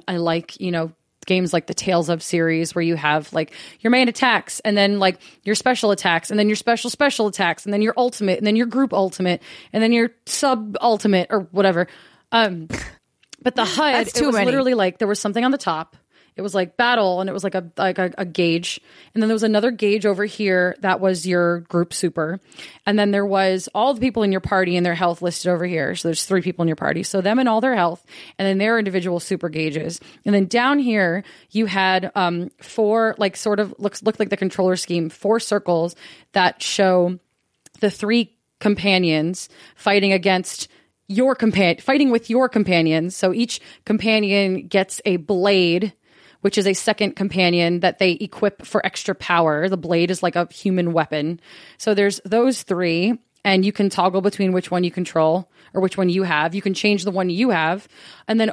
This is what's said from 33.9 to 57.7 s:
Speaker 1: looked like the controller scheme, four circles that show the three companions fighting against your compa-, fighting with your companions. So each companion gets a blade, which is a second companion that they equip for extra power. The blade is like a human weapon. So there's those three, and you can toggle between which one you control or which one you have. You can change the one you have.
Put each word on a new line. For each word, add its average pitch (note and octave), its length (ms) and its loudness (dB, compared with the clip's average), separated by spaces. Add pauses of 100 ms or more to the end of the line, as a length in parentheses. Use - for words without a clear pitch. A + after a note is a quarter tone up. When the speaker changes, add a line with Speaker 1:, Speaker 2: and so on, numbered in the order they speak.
Speaker 1:
looked A3 160 -2
like G3+ 120 -2
the G3+ 80 -2
controller F#3 400 0
scheme, E3+ 320 -2
four G#3 320 0
circles F3 560 -2 (340)
that F3+ 320 0
show F3+ 560 2 (640)
the G#3 100 2
three A3 420 0 (280)
companions F3+ 880 0 (260)
fighting G3 380 2
against F#3 560 -2 (400)
your B3+ 260 2
compa-, F#3+ 460 2
fighting C#4 280 2
with A3+ 200 0
your B3 180 2
companions. E3+ 720 0
So F#3 160 0
each A#3 260 -4 (240)
companion G3+ 840 0
gets - 360 -2
a F#3 140 0
blade, F#3 760 2 (460)
which G3+ 180 -2
is G3 80 2
a G3 80 2
second G#3 420 -2
companion F3 680 2
that F#3 180 2
they F#3 140 2
equip - 520 -4
for - 180 -2
extra - 300 -6
power. E3 560 0
The F#3+ 80 -2
blade E3+ 320 0
is F#3 140 -4
like F3 120 -2
a F3 160 -2
human F3+ 400 -2
weapon. D#3 480 -2 (380)
So - 160 0
there's G3+ 320 0
those A#3 380 0
three, F3 560 0 (260)
and F#3+ 180 4
you G3+ 80 2
can G3+ 200 0
toggle F#3+ 300 0
between F#3+ 300 0
which F3+ 200 -2
one F3+ 120 0
you F3 60 0
control E3+ 600 0 (240)
or F#3+ 60 0
which F#3+ 180 0
one F#3 100 2
you F#3 140 0
have. E3 320 0
You G3 80 -6
can G3 100 -2
change G3+ 300 0
the G3 80 -4
one F#3 180 -2
you A3 220 0
have. E3+ 360 0 (400)